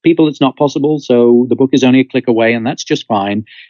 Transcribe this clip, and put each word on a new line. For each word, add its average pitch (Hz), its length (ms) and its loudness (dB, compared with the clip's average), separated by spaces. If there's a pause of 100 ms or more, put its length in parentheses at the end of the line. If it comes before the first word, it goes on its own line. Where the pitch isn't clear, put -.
people, 165 260 2
it's 135 120 -6
not 131 160 -2
possible, 147 420 -2
so 120 520 2
the 120 60 -2
book 131 180 0
is 131 100 2
only 127 160 4
a 131 40 2
click 131 220 -6
away, 117 280 0
and 117 120 -6
that's 165 180 -8
just - 220 -6
fine. 104 380 -4 (240)